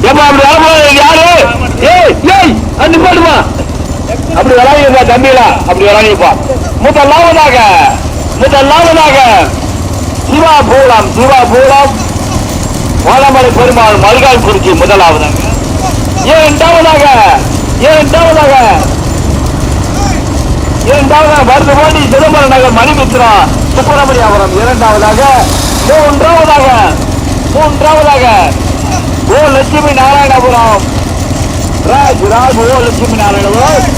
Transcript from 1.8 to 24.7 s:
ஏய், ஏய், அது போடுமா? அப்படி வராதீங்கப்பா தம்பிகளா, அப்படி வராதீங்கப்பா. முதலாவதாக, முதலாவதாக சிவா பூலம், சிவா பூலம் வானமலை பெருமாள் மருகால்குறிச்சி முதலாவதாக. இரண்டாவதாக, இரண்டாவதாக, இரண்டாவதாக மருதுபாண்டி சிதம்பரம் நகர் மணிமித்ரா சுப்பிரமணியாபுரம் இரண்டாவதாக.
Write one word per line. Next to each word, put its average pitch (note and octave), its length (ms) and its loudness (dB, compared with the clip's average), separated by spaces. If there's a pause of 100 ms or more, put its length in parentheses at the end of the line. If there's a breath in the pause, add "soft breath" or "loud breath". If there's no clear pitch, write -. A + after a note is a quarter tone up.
ஏய், G4 260 4 (180)
ஏய், F#4 200 2 (260)
அது D#4+ 220 0
போடுமா? E4+ 360 2 (960)
அப்படி - 240 0
வராதீங்கப்பா C4 500 2
தம்பிகளா, B3+ 400 2 (160)
அப்படி F3+ 260 -2
வராதீங்கப்பா. G#3 440 2 (480)
முதலாவதாக, D4+ 800 2 (800)
முதலாவதாக D4 800 2 (1040)
சிவா D#4 400 0
பூலம், A#3+ 500 2
சிவா C4 320 2
பூலம் C#4 480 2 (1080)
வானமலை C4 500 2
பெருமாள் A3+ 500 2
மருகால்குறிச்சி G#3+ 760 2
முதலாவதாக. E3 640 0 (880)
இரண்டாவதாக, D#4+ 800 2 (760)
இரண்டாவதாக, D#4 720 2 (2250)
இரண்டாவதாக D4 600 2
மருதுபாண்டி C#4+ 600 2
சிதம்பரம் C#4 480 2
நகர் B3+ 240 2
மணிமித்ரா B3+ 540 0 (400)
சுப்பிரமணியாபுரம் A#3 840 0
இரண்டாவதாக. A3 640 0 (640)